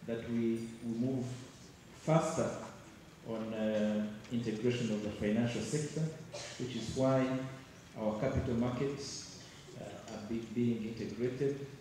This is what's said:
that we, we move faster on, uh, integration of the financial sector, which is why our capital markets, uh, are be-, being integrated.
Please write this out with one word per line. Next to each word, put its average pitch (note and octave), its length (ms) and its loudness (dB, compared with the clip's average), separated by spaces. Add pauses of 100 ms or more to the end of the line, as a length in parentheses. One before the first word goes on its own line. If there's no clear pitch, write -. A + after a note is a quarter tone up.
that A#2 240 -4
we, A#2 300 4 (240)
we A#2 140 0
move B2+ 260 2 (760)
faster - 480 6 (760)
on, G#2+ 260 -4
uh, G#2+ 520 4 (260)
integration A#2 600 2
of G#2 100 0
the G2+ 80 0
financial A2 500 2
sector, - 420 0 (560)
which A#2+ 180 -2
is A2+ 200 -2
why C3 300 6 (720)
our G#2+ 220 0
capital B2+ 340 2
markets, B2+ 840 0 (420)
uh, - 340 -10
are G#2 140 -8
be-, A2+ 260 -2
being A#2 420 2
integrated. B2+ 680 0 (140)